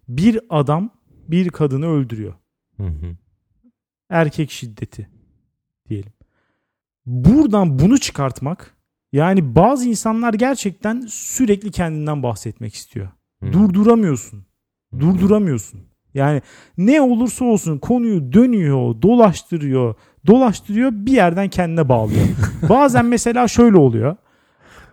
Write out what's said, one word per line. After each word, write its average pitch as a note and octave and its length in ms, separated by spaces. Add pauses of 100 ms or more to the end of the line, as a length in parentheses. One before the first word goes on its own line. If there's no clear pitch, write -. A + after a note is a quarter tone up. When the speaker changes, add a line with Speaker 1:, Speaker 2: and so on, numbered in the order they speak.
Speaker 1:
bir G3 320 (100)
adam D#3 400 (380)
bir F3 220
kadını D3 380
öldürüyor. A#2 460 (440)
Speaker 2:
Hı G2+ 60
hı. E2+ 320 (920)
Speaker 1:
Erkek D#3 420
şiddeti G#2+ 580 (800)
diyelim. G#2 220 (920)
Buradan F3 760
bunu G#3 180
çıkartmak, - 800 (340)
yani D#3 440
bazı A#3+ 340
insanlar A3+ 440
gerçekten A3+ 760
sürekli G#3 640
kendinden D3+ 520
bahsetmek A2+ 520
istiyor. - 320 (360)
Speaker 2:
Hı. C3 100
Speaker 1:
Durduramıyorsun. F#3+ 920 (480)
Speaker 2:
Hı. B2+ 60
Speaker 1:
Durduramıyorsun. F3+ 800 (340)
Yani C#3 280 (360)
ne B3 240
olursa B3 440
olsun F3+ 320
konuyu G#3 560
dönüyor, C#3+ 680
dolaştırıyor, D3+ 920 (320)
dolaştırıyor, A#3+ 640
bir G#3 180
yerden F#3+ 380
kendine E3 400
bağlıyor. G#2+ 360 (200)
Speaker 2:
<laughs> - 240
Speaker 1:
Bazen B3 360
mesela A#3+ 420
şöyle A#3 300
oluyor. B2+ 380 (760)